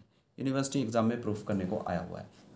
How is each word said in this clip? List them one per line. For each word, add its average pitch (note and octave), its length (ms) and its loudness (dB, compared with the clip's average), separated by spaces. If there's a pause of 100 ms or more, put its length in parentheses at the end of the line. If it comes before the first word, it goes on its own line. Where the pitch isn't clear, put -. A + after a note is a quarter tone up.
(380)
यूनिवर्सिटी C3+ 420 0
एग्जाम A2+ 240 2
में A#2+ 180 2
प्रूफ G#2+ 260 -2
करने G2 160 2
को F#2 240 -2
आया F2 120 0
हुआ F2 180 -8
है G2+ 80 -12 (300)